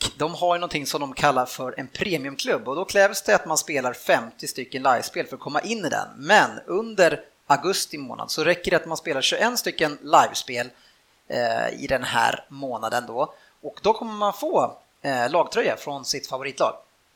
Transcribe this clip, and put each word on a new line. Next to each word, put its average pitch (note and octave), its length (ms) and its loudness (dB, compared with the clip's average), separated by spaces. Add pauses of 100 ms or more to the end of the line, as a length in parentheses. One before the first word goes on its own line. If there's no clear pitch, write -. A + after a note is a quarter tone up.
(160)
de D#3+ 180 -2
har F3 200 2
ju F3 60 0
någonting D#3 260 -4
som D3+ 140 -4
de C3+ 140 -6
kallar C3 320 4
för B2+ 340 -8
en C3+ 80 -8
premiumklubb. C#3 800 -2
Och C3+ 80 -4
då F#3 80 -2
krävs G3+ 380 4
det G#3+ 120 4
att F3+ 120 2
man D#3 120 0
spelar C3 340 0
femtio A#2+ 540 0
stycken C3 360 -6
livespel C3 440 2
för C3 100 -12
att - 60 -20
komma D3 180 -4
in G#3 240 -4
i D3 40 -4
den. A2 280 -2
Men D3 340 4 (160)
under F#3+ 540 2 (260)
augusti D#3 520 0
månad A2+ 320 -10
så D#3 140 -2
räcker F3 260 0
det F3 60 4
att D#3+ 100 -2
man E3 100 -6
spelar C#3+ 240 -4
tjugoen F#3 380 2
stycken D3+ 440 -2
livespel, B2+ 680 2 (580)
eh, A#2 540 0
i C#3 60 -6
den B2+ 160 0
här A#2 440 2
månaden A#2+ 580 -4
då. B2 280 -2 (280)
Och - 200 -14
då G#3 100 4
kommer A3 200 -6
man G#3 200 0
få, A3+ 440 0 (260)
eh, B2+ 280 0
lagtröja E3 460 2
från C#3 280 -10
sitt - 220 -6
favoritlag. C3 480 -2 (420)